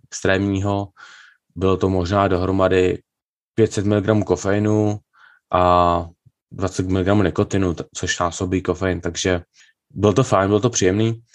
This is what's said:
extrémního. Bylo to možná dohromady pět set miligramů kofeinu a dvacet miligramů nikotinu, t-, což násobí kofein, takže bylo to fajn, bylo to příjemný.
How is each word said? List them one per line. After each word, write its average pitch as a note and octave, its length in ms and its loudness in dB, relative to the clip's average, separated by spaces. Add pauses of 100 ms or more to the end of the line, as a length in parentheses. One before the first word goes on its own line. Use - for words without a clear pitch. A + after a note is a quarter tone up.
(100)
extrémního. G2+ 760 -2 (680)
Bylo F#2 200 2
to F#2+ 120 0
možná F#2+ 400 0
dohromady F#2 680 2 (560)
pět A2 180 2
set G2+ 140 -4
miligramů G#2+ 380 2
kofeinu G#2 760 0 (540)
a F2 540 2 (460)
dvacet F#2 340 -4
miligramů F#2+ 360 2
nikotinu, F#2+ 520 -2
t-, - 100 -8 (100)
což - 240 -6
násobí F2+ 440 -4
kofein, F2+ 380 -2
takže F2 420 -2 (480)
bylo G2+ 220 2
to C3 120 2
fajn, G2 240 2
bylo G#2 120 2
to B2 100 0
příjemný. A2 500 0 (140)